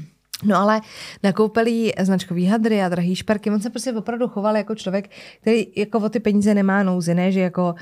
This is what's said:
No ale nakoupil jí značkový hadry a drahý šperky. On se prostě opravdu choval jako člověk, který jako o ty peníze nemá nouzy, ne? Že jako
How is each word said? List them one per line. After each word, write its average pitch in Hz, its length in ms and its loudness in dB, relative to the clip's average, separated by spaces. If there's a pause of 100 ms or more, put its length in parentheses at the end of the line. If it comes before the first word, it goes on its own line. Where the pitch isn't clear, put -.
(440)
No 202 120 4
ale 214 240 2 (420)
nakoupil 214 440 2
jí 226 340 0
značkový 180 460 0
hadry 220 360 2
a 180 60 2
drahý 180 280 0
šperky. 208 340 -2
On 208 100 0
se 233 100 -4
prostě 247 220 -6
opravdu 233 360 -4
choval 214 280 -2
jako 208 180 -4
člověk, 196 360 -6 (300)
který 220 260 2 (100)
jako 208 220 -2
o 208 100 0
ty 226 120 -2
peníze 208 340 2
nemá 196 280 2
nouzy, 180 320 0
ne? 180 180 2
Že 190 80 0
jako 180 420 0